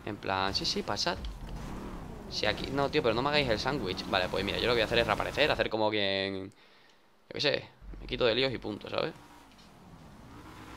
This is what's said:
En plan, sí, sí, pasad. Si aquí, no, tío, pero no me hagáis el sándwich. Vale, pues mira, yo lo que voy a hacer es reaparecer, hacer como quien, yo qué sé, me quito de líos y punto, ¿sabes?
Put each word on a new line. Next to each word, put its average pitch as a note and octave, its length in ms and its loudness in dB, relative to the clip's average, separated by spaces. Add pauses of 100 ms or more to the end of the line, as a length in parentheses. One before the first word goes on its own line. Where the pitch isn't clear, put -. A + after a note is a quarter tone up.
En G#2 120 -4
plan, G2 380 0
sí, E3+ 100 -2
sí, G3+ 180 0
pasad. F3+ 340 -2 (1120)
Si - 160 0
aquí, G#2 260 0
no, C#3 180 2
tío, D3+ 120 2
pero A2+ 120 4
no A#2+ 80 2
me C#3+ 60 2
hagáis D3 200 4
el G#2+ 100 4
sándwich. A#2 500 -2
Vale, F#2 200 2
pues F#2+ 160 0
mira, F2+ 140 0
yo G2 80 2
lo A#2+ 60 4
que A#2+ 40 4
voy A2 60 4
a - 40 6
hacer A#2 120 4
es A2+ 80 6
reaparecer, G#2+ 440 2
hacer A2 180 2
como G#2+ 220 2
quien, G2 580 0
yo - 880 -20
qué - 60 -4
sé, - 280 2 (320)
me - 60 -12
quito B2 180 0
de A2+ 100 6
líos C3 180 2
y G2+ 60 -6
punto, G#2 300 -6
¿sabes? D#3 240 0 (1600)